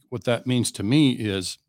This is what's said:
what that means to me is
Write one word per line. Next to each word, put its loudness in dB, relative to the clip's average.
what -8
that -2
means 0
to -8
me 4
is -4